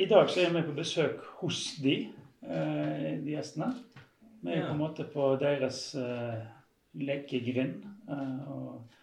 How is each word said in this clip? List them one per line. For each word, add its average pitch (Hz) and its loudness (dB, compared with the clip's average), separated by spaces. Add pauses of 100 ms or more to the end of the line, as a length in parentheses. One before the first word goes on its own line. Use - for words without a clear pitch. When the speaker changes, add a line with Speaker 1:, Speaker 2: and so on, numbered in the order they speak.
Speaker 1:
i 190 4
dag 190 10
så - 0
er 180 6
jeg 170 2
med 165 2
på 151 -4
besøk 151 0 (180)
hos - -4
de, 165 2 (340)
eh, 151 -2
de 147 -4
gjestene. 175 -4 (720)
Vi 175 -4
er 170 0
Speaker 2:
Ja. 156 0
Speaker 1:
på 143 -4
en 147 0
måte 151 -2
på 135 2
deres, 135 0
eh, 120 -4 (580)
lekegrind, 131 -2 (240)
eh, 135 -4
og 127 -10 (200)